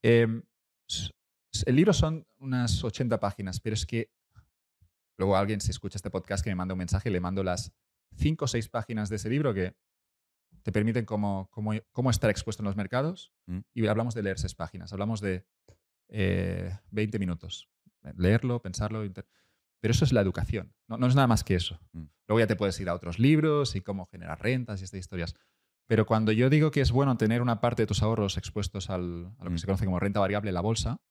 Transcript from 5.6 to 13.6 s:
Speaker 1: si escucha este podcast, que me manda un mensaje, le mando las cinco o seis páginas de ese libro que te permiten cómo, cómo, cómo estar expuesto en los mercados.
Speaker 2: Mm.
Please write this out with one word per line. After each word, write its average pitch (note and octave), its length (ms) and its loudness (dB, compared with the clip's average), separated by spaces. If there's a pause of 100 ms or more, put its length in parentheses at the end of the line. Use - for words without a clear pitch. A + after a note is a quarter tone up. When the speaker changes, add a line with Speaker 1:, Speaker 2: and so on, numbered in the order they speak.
Speaker 1:
si - 100 -2
escucha - 260 -8
este G2 140 -8
podcast, G2 320 -4
que G#2+ 80 -4
me F#2 40 -2
manda F#2 180 -4
un F#2 60 -6
mensaje, G2 300 -2
le F#2 100 0
mando F#2 240 -2
las F2+ 300 -4 (440)
cinco D#3 280 0
o - 20 -4
seis A#2 220 -4
páginas A2 400 -6
de G#2+ 80 -4
ese G#2 120 -6
libro C3+ 240 0
que F#2 220 -2 (880)
te G#2 80 -4
permiten A2 340 0
cómo, G2+ 460 -4
cómo, G#2+ 200 -6 (200)
cómo B2+ 180 0
estar A#2 200 2
expuesto - 320 -4
en G#2+ 40 -4
los G2 100 -2
mercados. B2+ 580 -4 (140)
Speaker 2:
Mm. F2+ 120 -8 (140)